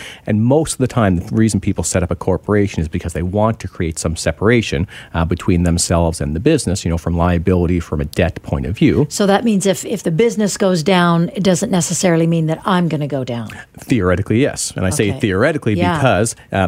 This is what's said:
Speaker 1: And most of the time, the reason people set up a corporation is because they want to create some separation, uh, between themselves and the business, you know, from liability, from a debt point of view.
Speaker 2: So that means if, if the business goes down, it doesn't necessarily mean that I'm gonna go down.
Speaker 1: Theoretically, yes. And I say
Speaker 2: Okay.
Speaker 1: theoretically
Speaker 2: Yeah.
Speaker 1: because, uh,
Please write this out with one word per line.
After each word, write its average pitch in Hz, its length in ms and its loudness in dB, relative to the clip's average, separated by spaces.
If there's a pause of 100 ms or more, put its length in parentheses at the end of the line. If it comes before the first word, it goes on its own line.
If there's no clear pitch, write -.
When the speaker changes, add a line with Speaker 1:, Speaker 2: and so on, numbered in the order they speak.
(260)
Speaker 1:
And 107 160 2
most 143 300 2
of - 60 -10
the 127 100 0
time, 98 280 2
the 87 200 -4
reason 110 240 2
people 95 240 -2
set 92 180 0
up 87 80 -2
a 85 60 -4
corporation 98 640 0
is 80 80 -2
because 90 240 -6
they - 100 -4
want 104 380 0
to - 80 -8
create 82 320 -6
some 85 160 -4
separation, 101 720 0 (260)
uh, 85 100 0
between 90 380 0
themselves 85 580 0
and 73 140 -4
the 80 60 -4
business, 135 440 0
you 87 60 -2
know, 82 80 0
from 85 180 -4
liability, 87 640 2
from 78 220 -4
a 78 60 -2
debt - 360 -2
point 69 240 -4
of 95 100 -4
view. 147 320 2
Speaker 2:
So - 180 -2
that 196 180 2
means 202 220 0
if, 190 180 0
if - 180 -6
the 185 80 -2
business 208 460 0
goes 185 260 0
down, 175 540 2
it 180 80 -2
doesn't 180 260 2
necessarily 170 560 2
mean 165 200 0
that 160 180 -2
I'm 180 240 2
gonna 147 180 -4
go 135 160 -4
down. 117 280 -6 (280)
Speaker 1:
Theoretically, 98 640 2
yes. - 360 -2
And 92 80 -2
I 92 60 0
say 104 200 0
Speaker 2:
Okay. 135 100 -4
Speaker 1:
theoretically 113 540 0
Speaker 2:
Yeah. 175 220 0
Speaker 1:
because, 117 380 2 (160)
uh, 95 180 2